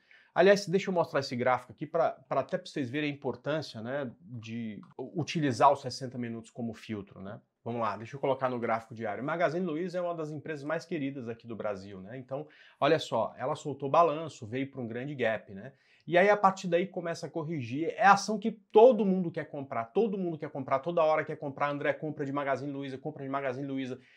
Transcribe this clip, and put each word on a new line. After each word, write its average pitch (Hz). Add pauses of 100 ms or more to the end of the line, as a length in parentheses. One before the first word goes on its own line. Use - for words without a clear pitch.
(340)
Aliás, 196
deixa 190
eu 190
mostrar 160
esse 135
gráfico 123
aqui 151
pra, - (160)
pra 139
até -
pra 180
vocês 139
verem 147
a 143
importância, 139
né, 131 (100)
de 113 (160)
u-, 135
utilizar 139
os 139
sessenta 127
minutos 113
como 117
filtro, 101
né? 104 (260)
Vamos 120
lá, 104
deixa 110
eu 135
colocar 135
no 123
gráfico 113
diário. 110
Magazine 170
Luiza 170
é -
uma 175
das 160
empresas 151
mais 156
queridas 139
aqui 117
do 117
Brasil, 101
né? 104
Então, 135 (320)
olha 151
só, -
ela 131
soltou 143
balanço, 156
veio 131
pra 135
um 120
grande 123
gap, 110
né? 104 (340)
E 156
aí, 196
a 208
partir 190
daí, 175
começa 170
a -
corrigir. 151
É 170
a 196
ação 208
que 226
todo 220
mundo 185
quer 151
comprar, 131
todo 208
mundo 175
quer 151
comprar, 135
toda 170
hora 156
quer 151
comprar. 143
André, 143
compra 147
de 135
Magazine 139
Luiza, 135
compra 151
de 135
Magazine 139
Luiza. 135 (180)